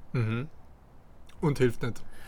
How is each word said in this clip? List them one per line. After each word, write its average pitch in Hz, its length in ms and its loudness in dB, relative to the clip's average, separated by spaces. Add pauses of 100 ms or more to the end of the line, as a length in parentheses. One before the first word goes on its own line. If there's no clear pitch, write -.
(120)
Mhm. 117 360 0 (920)
Und 143 180 4
hilft 127 240 6
nicht. 120 180 -2 (280)